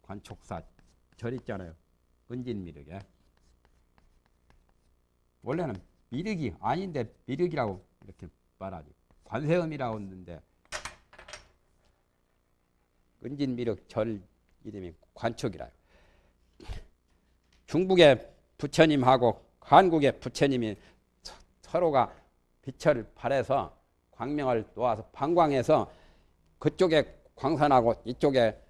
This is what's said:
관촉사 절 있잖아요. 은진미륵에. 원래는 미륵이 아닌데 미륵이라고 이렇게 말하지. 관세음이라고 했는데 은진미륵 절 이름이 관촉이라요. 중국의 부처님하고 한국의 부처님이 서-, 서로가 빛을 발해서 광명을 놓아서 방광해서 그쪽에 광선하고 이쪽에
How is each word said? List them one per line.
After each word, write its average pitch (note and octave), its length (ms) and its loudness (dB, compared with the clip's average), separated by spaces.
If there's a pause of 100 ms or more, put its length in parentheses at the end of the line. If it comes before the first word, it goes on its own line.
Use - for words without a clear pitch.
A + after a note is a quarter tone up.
관촉사 G2 600 -16 (560)
절 A#2+ 160 -8
있잖아요. F#2 420 -10 (560)
은진미륵에. F#2+ 680 -12 (2500)
원래는 C#3 320 -6 (340)
미륵이 D#3 500 -8
아닌데 C#3+ 540 -6 (120)
미륵이라고 C3+ 600 -4 (180)
이렇게 F#2+ 240 -20 (300)
말하지. F#2 320 -14 (360)
관세음이라고 D3 760 -4
했는데 F#2 420 -16 (2750)
은진미륵 B2 680 -6
절 A2 320 -4 (420)
이름이 F#2+ 300 -14 (200)
관촉이라요. A#2 580 -8 (2000)
중국의 E3+ 680 4 (220)
부처님하고 C3+ 840 4 (160)
한국의 D#3 600 6
부처님이 B2 560 -2 (480)
서-, - 120 -18 (260)
서로가 D3 520 0 (500)
빛을 C3+ 500 -2
발해서 B2 680 -2 (300)
광명을 B2+ 640 -4
놓아서 A2 320 -2
방광해서 D3 840 0 (680)
그쪽에 D#3 600 0 (160)
광선하고 C3 600 2 (100)
이쪽에 B2 640 0